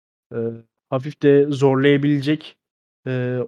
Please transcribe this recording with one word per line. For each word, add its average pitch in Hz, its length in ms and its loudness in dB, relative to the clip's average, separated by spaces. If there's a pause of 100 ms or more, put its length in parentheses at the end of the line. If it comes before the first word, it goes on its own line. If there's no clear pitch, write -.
(340)
e, - 20 -6 (540)
hafif 135 320 -8
de 143 260 6
zorlayabilecek, 143 1080 0 (500)
e, 127 420 -4